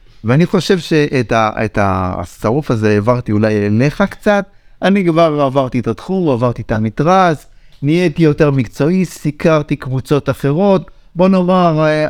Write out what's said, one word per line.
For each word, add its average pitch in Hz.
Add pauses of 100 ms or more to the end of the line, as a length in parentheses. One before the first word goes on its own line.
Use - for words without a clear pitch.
(240)
ואני 135
חושב -
שאת 143
ה-, 113
את 104
ה-, 92
השרוף 117
הזה 107
העברתי 110
אולי 104
אליך 120
קצת. 202 (360)
אני 190
כבר 156
עברתי 131
את 110
התחום, 175
עברתי 120
את -
המתרס, 147 (360)
נהייתי 165
יותר 147
מקצועי, 139
סיקרתי 151
קבוצות 131
אחרות. 180 (240)
בוא 180
נאמר, 180
אה, 156